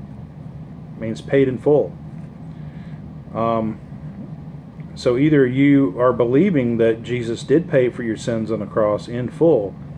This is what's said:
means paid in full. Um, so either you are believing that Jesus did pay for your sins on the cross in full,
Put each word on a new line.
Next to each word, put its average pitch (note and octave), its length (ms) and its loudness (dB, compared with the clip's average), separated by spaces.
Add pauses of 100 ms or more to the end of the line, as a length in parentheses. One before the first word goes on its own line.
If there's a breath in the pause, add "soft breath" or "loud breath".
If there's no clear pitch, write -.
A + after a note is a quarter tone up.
(1000)
means A2 200 -6
paid C#3 280 4
in B2+ 100 -2
full. C3 400 2 (1400 loud breath)
Um, A2 460 -2 (1120)
so B2 240 0
either C#3+ 300 6
you C#3 520 4
are B2 140 6
believing B2 640 2
that A2+ 240 2
Jesus A#2 420 -4
did E3 240 2
pay B2+ 220 4
for B2 140 -6
your A2 140 -2
sins A2 340 -2
on A2 80 -2
the G2+ 80 -6
cross G#2 400 0
in A#2+ 220 -4
full, A#2+ 440 2 (240)